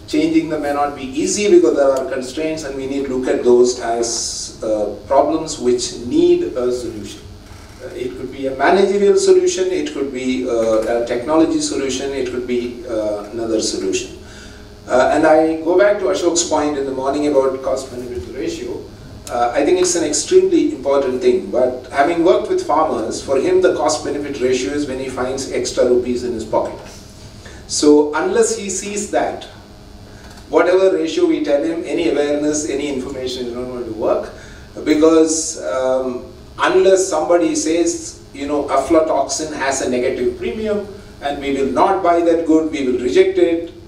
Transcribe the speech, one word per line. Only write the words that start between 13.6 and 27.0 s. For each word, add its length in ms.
solution. 560
Uh, 260
and 140
I 340
go 160
back 220
to 60
Ashok's 440
point 300
in 80
the 40
morning 360
about 340
cost-benefit 720
ratio. 480
Uh, 240
I 100
think 160
it's 160
an 80
extremely 680
important 480
thing, 300
but 400
having 320
worked 260
with 160
farmers, 560
for 160
him 240
the 140
cost-benefit 640
ratio 320
is 140
when 100
he 120
finds 420
extra 340
rupees 380
in 100
his 100
pocket. 360